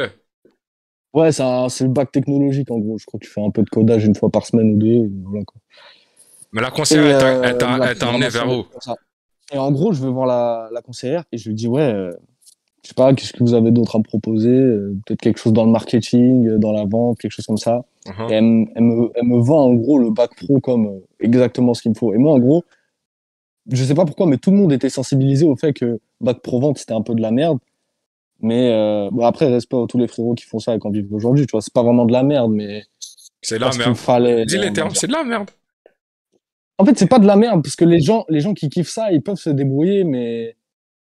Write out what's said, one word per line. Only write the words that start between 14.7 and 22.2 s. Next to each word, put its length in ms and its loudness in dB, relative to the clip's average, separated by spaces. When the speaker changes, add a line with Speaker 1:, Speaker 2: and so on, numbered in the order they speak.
Speaker 1:
peut-être 140 -6
quelque 180 0
chose 140 0
dans 120 4
le 60 4
marketing, 800 2
euh, 100 0
dans 140 0
la 120 -2
vente, 340 -2
quelque 140 -8
chose 140 -12
comme 120 -2
ça. 260 -2
Speaker 2:
Mhm. 240 -10
Speaker 1:
Et 40 -4
elle 100 2
me, 300 2
elle 100 -2
me, 300 2
elle 120 -2
me 120 2
vend, 280 2
en 80 4
gros, 240 2
le 120 2
bac 260 -2
pro 240 0
comme, 260 0
euh, 200 -10
exactement 540 2
ce 80 -10
qu'il 80 0
me 60 0
faut. 180 -2
Et 40 0
moi, 140 4